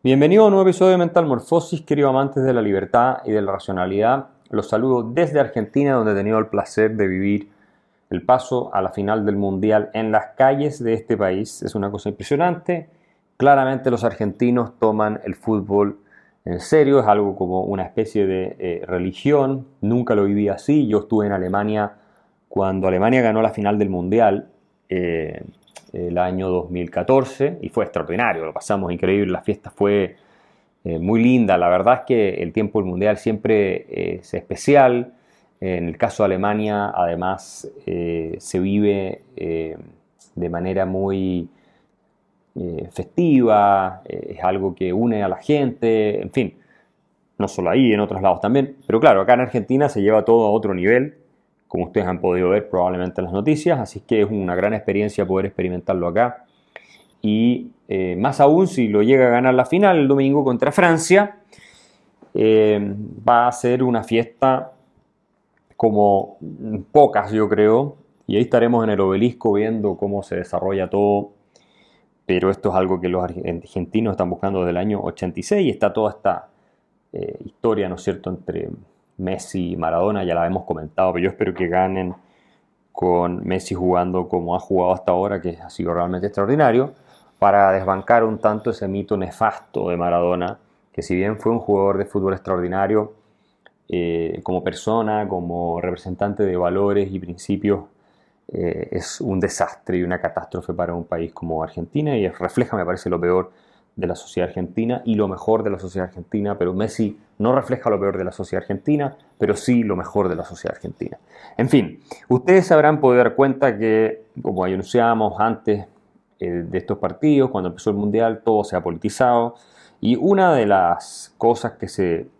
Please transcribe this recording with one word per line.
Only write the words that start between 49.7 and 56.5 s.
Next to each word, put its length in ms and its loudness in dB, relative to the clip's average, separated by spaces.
se 120 -2
lleva 220 4
todo 220 4
a 60 2
otro 220 0
nivel, 440 2
como 180 -4
ustedes 200 -2
han 140 -4
podido 300 2
ver 200 0
probablemente 520 -2
en 20 -4
las 100 -8
noticias, 460 0
así 220 -10
que 220 2
es 60 0
una 260 -2
gran 180 0
experiencia 520 -2
poder 200 -2
experimentarlo 600 -4
acá. 380 -2